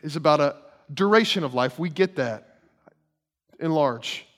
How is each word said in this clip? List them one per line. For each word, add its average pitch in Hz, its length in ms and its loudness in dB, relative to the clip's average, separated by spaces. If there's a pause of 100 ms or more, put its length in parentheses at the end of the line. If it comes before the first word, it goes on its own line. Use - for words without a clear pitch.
is 151 140 -10
about 151 240 4
a 143 160 0 (380)
duration 202 500 2
of 127 100 -6
life. 127 240 -2
We 170 120 -4
get 185 260 -2
that 117 440 -8 (1000)
in 160 120 -4
large. 135 540 -2 (120)